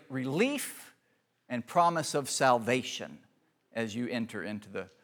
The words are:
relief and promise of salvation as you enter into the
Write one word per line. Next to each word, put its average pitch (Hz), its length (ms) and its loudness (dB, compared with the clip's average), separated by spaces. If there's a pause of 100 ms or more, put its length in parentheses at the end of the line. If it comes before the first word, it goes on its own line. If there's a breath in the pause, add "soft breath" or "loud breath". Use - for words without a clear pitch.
relief 143 880 -2 (520)
and 123 180 -6
promise 170 500 2
of 139 120 -2
salvation 117 920 2 (520)
as 113 240 -4
you 120 120 -2
enter 113 360 -4
into 104 240 -8
the 95 220 -8 (140)